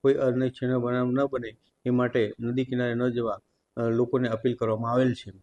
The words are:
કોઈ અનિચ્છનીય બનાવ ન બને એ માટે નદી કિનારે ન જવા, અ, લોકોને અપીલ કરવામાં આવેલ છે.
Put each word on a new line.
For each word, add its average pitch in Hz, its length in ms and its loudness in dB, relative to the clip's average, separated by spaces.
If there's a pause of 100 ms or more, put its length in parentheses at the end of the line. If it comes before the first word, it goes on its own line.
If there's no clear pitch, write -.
કોઈ 139 120 4
અનિચ્છનીય 127 640 0
બનાવ 123 340 0
ન 139 140 2
બને 120 320 -6 (280)
એ 123 40 0
માટે 123 500 2
નદી 123 260 -2
કિનારે 123 280 -2
ન 123 160 0
જવા, 117 300 -4 (380)
અ, 117 40 -4
લોકોને 120 480 2
અપીલ 113 260 0
કરવામાં 117 360 -2
આવેલ 127 220 4
છે. - 180 -10 (120)